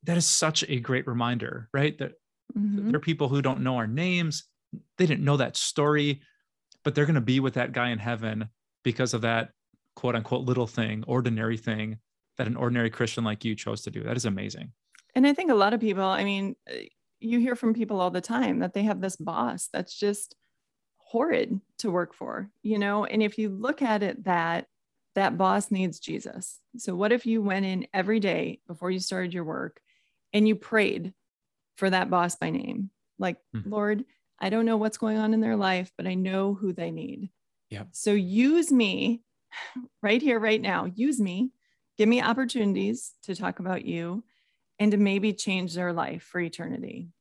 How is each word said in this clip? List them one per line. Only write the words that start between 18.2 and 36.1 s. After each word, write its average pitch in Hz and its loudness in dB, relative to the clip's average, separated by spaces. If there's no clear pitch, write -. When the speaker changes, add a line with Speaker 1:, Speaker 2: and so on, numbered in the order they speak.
Speaker 2:
that 180 -2
they 202 0
have 202 0
this 190 -4
boss 170 -4
that's - -6
just 202 -2
horrid - 0
to 226 -2
work 175 0
for, - -10
you 208 0
know? 202 0
And 220 2
if 208 0
you 214 0
look 220 -2
at 214 2
it 190 -4
that, 170 0
that 190 2
boss 190 2
needs 185 0
Jesus. - -10
So 190 -6
what 208 2
if 247 0
you 226 2
went 196 0
in 185 -2
every 202 2
day 175 -2
before 175 -6
you 185 -2
started 185 -4
your 175 -6
work - -8
and 214 6
you 214 6
prayed - 0
for 190 2
that 185 2
boss 175 2
by 160 -4
name? - -4
Like, 185 -2
Speaker 1:
Hmm. 113 -6
Speaker 2:
"Lord, 208 0
I 190 -2
don't 226 2
know 226 2
what's 214 0
going 214 0
on 220 2
in 220 4
their 220 2
life, 185 0
but 180 -4
I 185 -2